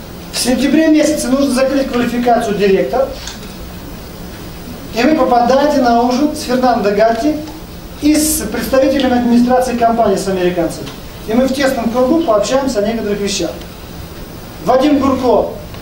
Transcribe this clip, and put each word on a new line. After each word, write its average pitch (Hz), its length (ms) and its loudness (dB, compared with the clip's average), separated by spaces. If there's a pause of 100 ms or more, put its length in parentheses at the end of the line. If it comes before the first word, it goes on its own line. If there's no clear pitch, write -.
(320)
В - 60 -8
сентябре 277 500 2
месяце 302 400 2
нужно 269 240 2
закрыть 269 360 2
квалификацию 240 680 0
директор. 196 520 2 (1900)
И 226 80 0
вы 302 120 4
попадаете 262 680 4
на 233 200 4
ужин 254 320 0
с - 80 -8
Фернандо 240 480 2
Гатти 226 460 2 (680)
и 294 140 4
с 302 320 0
представителями 254 680 2
администрации 240 580 2
компании, 226 400 2
с - 100 -4
американцами. 180 640 -2 (400)
И 220 60 -2
мы 262 120 4
в 262 60 -2
тесном 262 380 0
кругу 262 320 2
пообщаемся 226 580 0
о 202 60 0
некоторых 208 340 -2
вещах. 196 300 -2 (1120)
Вадим 269 340 4
Гурко 247 540 2 (300)